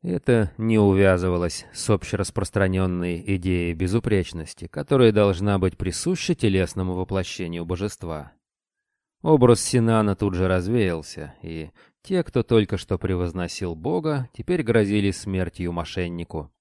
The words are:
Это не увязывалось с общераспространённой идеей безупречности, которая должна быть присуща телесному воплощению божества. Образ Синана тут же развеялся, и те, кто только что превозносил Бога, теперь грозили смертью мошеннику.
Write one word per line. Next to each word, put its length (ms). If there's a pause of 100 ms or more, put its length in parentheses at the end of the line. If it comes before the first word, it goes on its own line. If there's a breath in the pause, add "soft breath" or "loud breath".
Это 560
не 200
увязывалось 920
с 160
общераспространённой 1300 (140)
идеей 360
безупречности, 960
которая 460
должна 480
быть 180
присуща 560
телесному 600
воплощению 720
божества. 680 (920)
Образ 400
Синана 540
тут 180
же 140
развеялся, 920
и 300 (320 soft breath)
те, 220
кто 180
только 360
что 200
превозносил 760
Бога, 580
теперь 300
грозили 480
смертью 600
мошеннику. 760 (100)